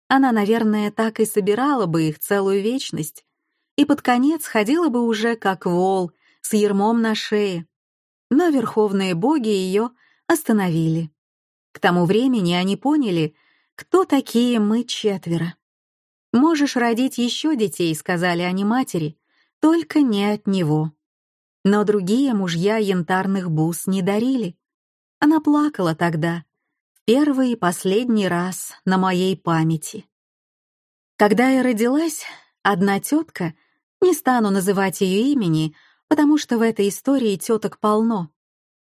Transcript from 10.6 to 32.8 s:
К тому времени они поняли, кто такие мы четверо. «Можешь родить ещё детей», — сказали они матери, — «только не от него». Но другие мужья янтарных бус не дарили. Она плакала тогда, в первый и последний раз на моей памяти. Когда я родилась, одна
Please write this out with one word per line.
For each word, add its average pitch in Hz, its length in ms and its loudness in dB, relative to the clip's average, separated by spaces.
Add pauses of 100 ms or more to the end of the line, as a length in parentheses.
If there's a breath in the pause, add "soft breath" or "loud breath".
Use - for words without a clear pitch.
К - 80 -20
тому 175 280 2
времени 208 480 2
они 185 220 -2
поняли, 202 600 -2 (400)
кто - 280 0
такие 247 540 0
мы 214 240 0
четверо. 175 720 -4 (800)
«Можешь 285 420 2
родить 240 440 0
ещё 247 360 -2
детей», — 180 400 -2
сказали 175 480 -2
они 180 220 -2
матери, — 202 520 -2 (440)
«только 320 400 2
не 214 240 2
от 208 240 -2
него». 160 440 0 (720)
Но 208 200 4
другие 208 500 0
мужья 190 440 0
янтарных 190 680 -2
бус 160 380 -2
не 190 160 0
дарили. 214 540 -2 (640)
Она 302 200 4
плакала 294 540 0
тогда, 170 500 -2 (500)
в - 100 -20
первый 262 480 2
и 226 40 -2
последний 202 720 0
раз 180 440 -6 (140)
на 190 100 2
моей 185 400 0
памяти. 160 720 -2 (1120)
Когда 208 320 4
я 262 120 2
родилась, 254 640 0 (380 loud breath)
одна 196 360 0